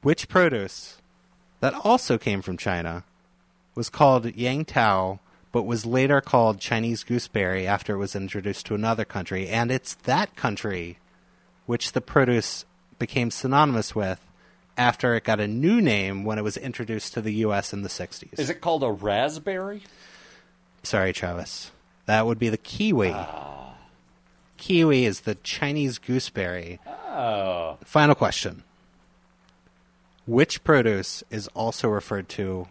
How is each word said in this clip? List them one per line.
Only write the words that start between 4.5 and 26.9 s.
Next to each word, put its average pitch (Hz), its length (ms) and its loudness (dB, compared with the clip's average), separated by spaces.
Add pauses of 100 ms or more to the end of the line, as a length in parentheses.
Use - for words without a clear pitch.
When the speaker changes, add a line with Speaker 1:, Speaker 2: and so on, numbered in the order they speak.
Speaker 1:
Tao, 98 540 2 (320)
but 117 100 0
was 110 240 -2
later 135 340 4
called 113 380 4
Chinese 117 460 -2
gooseberry 95 640 -2
after 101 280 0
it 98 40 -4
was 98 180 -4
introduced 98 500 -6
to 110 80 -4
another 110 300 0
country? 95 440 -6
And 117 220 0
it's - 240 -4
that 151 420 -2
country 95 600 -6 (680)
which - 260 -4
the - 80 0
produce 123 640 2 (340)
became 120 320 0
synonymous 135 640 2
with 95 260 -2 (560)
after 123 380 2
it 110 100 -2
got 110 160 2
a 104 80 0
new 156 320 2
name 101 440 0
when 107 140 -2
it 107 40 -4
was 104 140 -4
introduced 113 580 -8
to 120 60 -2
the 107 140 -4
U 107 200 2
S 98 180 -2
in 101 100 -6
the 98 60 -6
sixties. - 500 -10
Speaker 2:
Is 143 120 -2
it 170 100 -6
called 160 220 0
a 123 80 0
raspberry? 160 920 -2 (1000)
Speaker 1:
Sorry, 95 300 0
Travis. - 580 -8 (360)
That 110 200 4
would 117 120 0
be 117 120 2
the 110 80 -2
kiwi. 135 560 0
Speaker 2:
Oh. 73 600 -12 (840)
Speaker 1:
Kiwi 160 480 6
is 98 160 -2
the 104 140 -4
Chinese 143 600 -4
gooseberry. 90 880 -4
Speaker 2:
Oh. 95 1000 -4